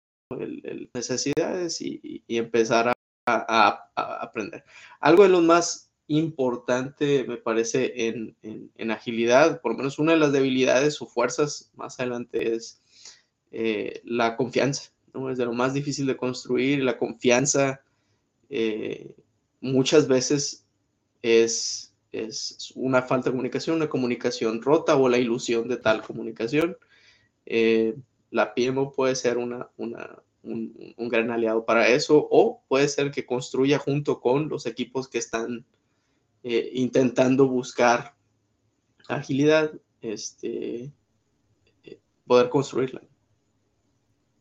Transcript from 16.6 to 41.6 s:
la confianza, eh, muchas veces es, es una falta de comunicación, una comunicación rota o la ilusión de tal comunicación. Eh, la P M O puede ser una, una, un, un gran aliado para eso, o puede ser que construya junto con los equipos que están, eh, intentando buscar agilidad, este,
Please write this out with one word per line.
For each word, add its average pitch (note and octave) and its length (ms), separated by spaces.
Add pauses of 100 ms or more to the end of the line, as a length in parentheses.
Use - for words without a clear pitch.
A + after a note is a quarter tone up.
la B2 140
confianza, C3+ 840 (720)
eh, A2 640 (480)
muchas C3 460
veces C3 580 (560)
es, A2+ 720 (180)
es - 600
una B2+ 260
falta B2+ 300
de - 20
comunicación, B2+ 440
una D#3 120
comunicación A#2+ 720
rota D#3 340
o C3+ 140
la A#2+ 80
ilusión A#2+ 520
de A#2+ 100
tal A2 240
comunicación. A#2 760 (680)
Eh, A2+ 500 (340)
la A2 220
P B2 140
M C3 140
O C#3 120
puede C3 220
ser A#2+ 240
una, A#2+ 400
una, - 440 (200)
un, - 540
un A#2+ 120
gran A#2 220
aliado A2+ 340
para A2+ 240
eso, D3 420
o F#3 380
puede C3+ 200
ser C#3+ 220
que C3 140
construya C3 540
junto C#3+ 420
con C#3+ 300
los B2 160
equipos B2 420
que - 80
están, A#2 480 (800)
eh, A#2 320
intentando C3 760
buscar B2 640 (920)
agilidad, D3 640 (300)
este, A#2+ 920 (920)